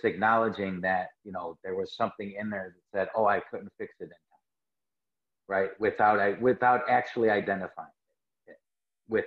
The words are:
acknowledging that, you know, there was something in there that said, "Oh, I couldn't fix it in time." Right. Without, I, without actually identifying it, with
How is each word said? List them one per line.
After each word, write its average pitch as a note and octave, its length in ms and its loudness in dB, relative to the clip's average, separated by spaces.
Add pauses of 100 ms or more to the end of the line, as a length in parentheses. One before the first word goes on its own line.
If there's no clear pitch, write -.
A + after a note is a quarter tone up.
acknowledging G2+ 760 0
that, F#2 280 -2 (140)
you G2+ 100 -16
know, F2 300 -10
there F#2+ 120 -6
was F#2+ 200 -6
something G#2 460 -6
in G#2+ 80 -6
there F#2+ 260 -8 (180)
that G2+ 60 -4
said, F#2+ 160 0
"Oh, A2 120 2
I G2+ 140 2 (100)
couldn't G2+ 260 -12
fix - 240 -12
it F#2 40 -14
in E2 40 -12
time." F2 100 -20 (1300)
Right. G2 300 0
Without, G#2+ 400 4
I, G2+ 120 2 (100)
without B2 480 4
actually B2 400 2
identifying F#2+ 600 -2 (560)
it, - 120 -20 (480)
with G#2+ 200 0